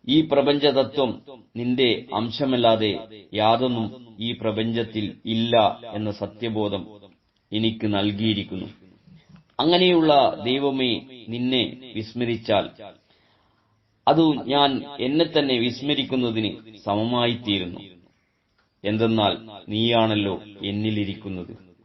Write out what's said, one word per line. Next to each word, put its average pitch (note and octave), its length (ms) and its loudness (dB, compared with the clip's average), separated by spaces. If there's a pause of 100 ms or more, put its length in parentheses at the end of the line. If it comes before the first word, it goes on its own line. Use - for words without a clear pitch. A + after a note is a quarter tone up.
ഈ D3+ 120 6
പ്രപഞ്ചതത്വം C#3 1000 2 (340)
നിന്റെ B2 580 0
അംശമല്ലാതെ A2+ 840 0 (360)
യാതൊന്നും A#2 840 0
ഈ A#2 120 -4
പ്രപഞ്ചത്തിൽ A2 840 -4 (100)
ഇല്ല A2+ 560 2 (120)
എന്ന G#2+ 180 -4
സത്യബോധം G#2 760 -6 (680)
എനിക്ക് A2 340 0
നൽകിയിരിക്കുന്നു. G2+ 800 -2 (960)
അങ്ങനെയുള്ള D#3+ 840 4
ദൈവമേ C3 560 0 (280)
നിന്നെ B2 680 -2
വിസ്മരിച്ചാൽ A2 760 -2 (1400)
അത് D3 400 4
ഞാൻ C#3 520 0
എന്നെ D3 240 2
തന്നെ C#3+ 300 0
വിസ്മരിക്കുന്നതിന് A#2 1200 -2
സമമായിത്തീരുന്നു. G#2+ 1040 -2 (1040)
എന്തെന്നാൽ G#2+ 540 2 (300)
നീയാണല്ലോ A2 720 2 (220)
എന്നിലിരിക്കുന്നത്. G2+ 920 -4 (280)